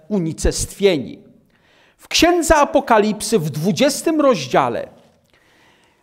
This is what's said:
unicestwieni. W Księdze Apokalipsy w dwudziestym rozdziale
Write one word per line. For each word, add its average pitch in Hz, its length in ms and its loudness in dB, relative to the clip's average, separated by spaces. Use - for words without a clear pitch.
unicestwieni. 160 1080 -2
W - 100 -20
Księdze 339 480 2
Apokalipsy 233 840 2
w 156 100 -4
dwudziestym 226 720 0
rozdziale 147 680 0